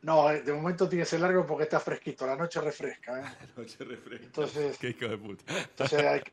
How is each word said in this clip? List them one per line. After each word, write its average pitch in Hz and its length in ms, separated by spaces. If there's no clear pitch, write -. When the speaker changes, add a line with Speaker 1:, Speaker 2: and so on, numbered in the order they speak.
Speaker 1:
No, 151 300
eh, 151 120
de 139 100
momento 170 340
tiene 170 160
que 160 60
ser 165 100
largo 180 260
porque 151 200
está 156 120
fresquito, 151 480
la 135 120
noche 170 240
refresca, 135 580
¿eh? 139 40
Speaker 2:
<laughs> - 340
La 123 60
noche - 200
refresca. 117 440
Speaker 1:
Entonces, 139 500
Speaker 2:
Qué 123 140
hijo 117 180
de 107 80
puta. 101 260
Speaker 1:
entonces 147 520
hay, 143 160